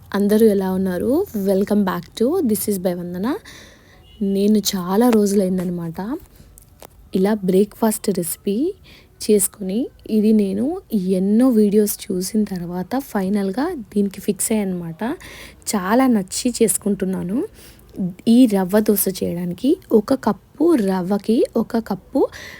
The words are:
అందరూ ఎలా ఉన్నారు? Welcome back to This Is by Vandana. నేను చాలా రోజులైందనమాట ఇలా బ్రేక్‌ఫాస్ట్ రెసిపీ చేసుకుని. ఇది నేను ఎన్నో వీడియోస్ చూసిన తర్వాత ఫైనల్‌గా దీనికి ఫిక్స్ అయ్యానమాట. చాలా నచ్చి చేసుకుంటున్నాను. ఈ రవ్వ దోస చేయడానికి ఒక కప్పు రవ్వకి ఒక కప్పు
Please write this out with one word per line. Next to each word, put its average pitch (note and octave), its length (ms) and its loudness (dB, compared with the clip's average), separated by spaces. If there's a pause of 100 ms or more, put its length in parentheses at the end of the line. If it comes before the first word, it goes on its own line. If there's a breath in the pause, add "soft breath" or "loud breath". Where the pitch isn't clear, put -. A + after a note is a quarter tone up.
(180)
అందరూ G#3 360 4
ఎలా F#3+ 240 0
ఉన్నారు? F#3+ 320 -2 (380)
Welcome G3+ 420 2
back F3 160 -6 (140)
to A3+ 80 2 (220)
This G#3 220 -2
Is G3 140 -2
by F3+ 140 0
Vandana. F3+ 340 -6 (1000 loud breath)
నేను G#3 240 2 (120)
చాలా G3 360 0 (100)
రోజులైందనమాట F#3 840 -2 (1200 soft breath)
ఇలా G3+ 160 2 (160)
బ్రేక్‌ఫాస్ట్ G#3 600 0 (100)
రెసిపీ G3 380 -4 (680 soft breath)
చేసుకుని. G3+ 540 0 (380)
ఇది G#3+ 240 4
నేను G3 240 -2 (540)
ఎన్నో G#3+ 280 4 (120)
వీడియోస్ G#3 360 2 (120)
చూసిన F#3+ 360 -2 (120)
తర్వాత F3+ 440 -6 (140)
ఫైనల్‌గా G3 540 -2 (260)
దీనికి G3+ 340 -2
ఫిక్స్ - 280 -2
అయ్యానమాట. F3+ 480 -4 (720 loud breath)
చాలా A3 340 2 (100)
నచ్చి G3 320 -4 (120)
చేసుకుంటున్నాను. F#3+ 800 -2 (920 loud breath)
ఈ A3+ 40 6 (180)
రవ్వ F#3+ 340 2
దోస G#3 160 2 (160)
చేయడానికి F3 500 -4 (300)
ఒక A#3+ 140 0 (120)
కప్పు - 400 -2 (240)
రవ్వకి F#3+ 480 0 (240)
ఒక A3+ 160 -4 (120)
కప్పు - 300 -4 (400 loud breath)